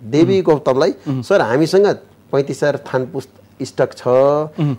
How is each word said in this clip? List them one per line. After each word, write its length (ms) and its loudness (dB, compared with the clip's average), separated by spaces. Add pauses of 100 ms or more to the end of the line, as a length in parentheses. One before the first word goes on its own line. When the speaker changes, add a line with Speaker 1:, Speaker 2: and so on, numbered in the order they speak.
Speaker 1:
देवी 380 2
Speaker 2:
उम्। 20 -4
Speaker 1:
गौतमलाई, 500 2 (140)
Speaker 2:
उम्। 160 -4
Speaker 1:
"सर, 180 2
हामीसँग 460 2 (440)
पैँतिस 320 -2
हजार 140 0
थान 280 -4
पुस्त-, 580 -14
स्टक 340 -4
छ, 100 -8
Speaker 2:
उम्। 720 0